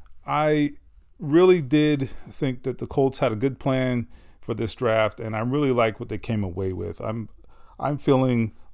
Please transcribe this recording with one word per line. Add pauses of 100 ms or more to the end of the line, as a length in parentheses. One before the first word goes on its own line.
(260)
I (460)
really
did
think
that
the
Colts
had
a
good
plan (340)
for
this
draft,
and
I
really
like
what
they
came
away
with.
I'm, (500)
I'm
feeling (220)